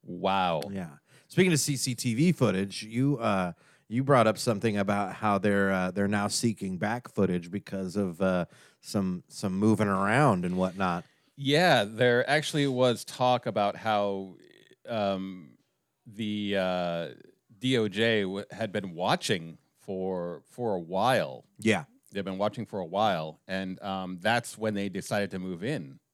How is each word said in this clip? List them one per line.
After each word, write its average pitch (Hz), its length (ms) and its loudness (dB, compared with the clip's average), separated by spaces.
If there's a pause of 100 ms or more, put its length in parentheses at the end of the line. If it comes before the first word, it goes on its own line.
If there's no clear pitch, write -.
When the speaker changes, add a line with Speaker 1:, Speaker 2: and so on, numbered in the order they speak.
Speaker 1:
Wow. 90 560 2 (100)
Speaker 2:
Yeah. 92 160 -8 (400)
Speaking 180 240 4
of 151 80 4
C 143 160 0
C 123 200 -2
T 120 180 -2
V 160 180 4
footage, 98 520 0
you, 123 340 0
uh, 98 360 0 (340)
you 123 160 -2
brought 127 240 6
up 107 100 2
something 104 400 0
about 101 360 0
how 104 260 2
they're, 101 320 4
uh, 92 200 0
they're 101 160 0
now 104 200 0
seeking 101 500 -2
back 107 340 -4
footage 90 380 0
because 95 460 -8
of, 92 260 -2
uh, 92 240 2 (360)
some, 92 460 -2
some 95 300 -4
moving 107 300 4
around 98 580 4
and 90 120 -2
whatnot. 92 460 0 (380)
Speaker 1:
Yeah, 143 440 4
there 120 440 2
actually 143 380 2
was 123 380 2
talk 123 400 0
about 101 300 0
how, 98 600 -2 (520)
um, 95 640 -2 (540)
the, 104 520 -4
uh, 87 500 -2 (520)
D 127 180 0
O 110 100 2
J 107 360 2
w-, 98 280 -4
had 110 200 -6
been 95 220 -4
watching 87 640 -2 (220)
for, 92 680 -6
for 113 260 -2
a 90 40 -2
while. 87 680 0 (120)
Speaker 2:
Yeah. 107 280 0 (260)
Speaker 1:
They've 98 140 -6
been 95 120 -6
watching 107 280 -4
for 104 140 -10
a 90 60 -6
while, 85 640 0
and, 95 340 -6
um, 95 400 -6
that's 113 360 0
when 107 160 -2
they 101 160 -2
decided 98 420 -4
to 95 80 -6
move 92 240 -8
in 135 360 -8 (140)